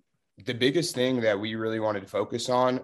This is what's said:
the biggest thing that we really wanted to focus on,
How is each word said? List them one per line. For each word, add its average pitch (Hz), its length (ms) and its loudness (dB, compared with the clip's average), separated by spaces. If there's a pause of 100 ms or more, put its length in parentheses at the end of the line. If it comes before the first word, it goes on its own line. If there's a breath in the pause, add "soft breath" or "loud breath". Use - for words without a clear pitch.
(460)
the 120 80 -4
biggest 143 420 2
thing 127 260 2
that 107 180 2
we 110 160 -6
really 110 240 -2
wanted 107 220 -2
to 98 60 -16
focus 107 420 -4
on, 127 340 2